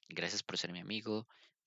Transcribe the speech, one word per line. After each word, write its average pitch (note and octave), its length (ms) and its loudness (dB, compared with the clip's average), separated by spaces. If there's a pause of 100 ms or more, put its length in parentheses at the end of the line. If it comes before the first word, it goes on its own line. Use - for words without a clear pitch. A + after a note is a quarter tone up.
gracias F2 340 0
por - 160 -2
ser F2 140 0
mi F2 80 -4
amigo, G#2+ 460 0 (400)